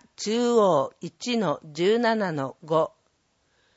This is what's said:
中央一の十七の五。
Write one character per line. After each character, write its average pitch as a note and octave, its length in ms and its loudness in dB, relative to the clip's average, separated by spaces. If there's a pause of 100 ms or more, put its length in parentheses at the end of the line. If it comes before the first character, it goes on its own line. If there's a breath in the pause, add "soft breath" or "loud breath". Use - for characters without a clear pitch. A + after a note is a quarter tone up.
(160)
中 A#3+ 380 -2
央 F3+ 460 4
一 A#3 360 -8
の F3 280 -2
十 F3 340 0
七 A3 340 0
の C3+ 320 -6
五。 D#3 260 0 (880)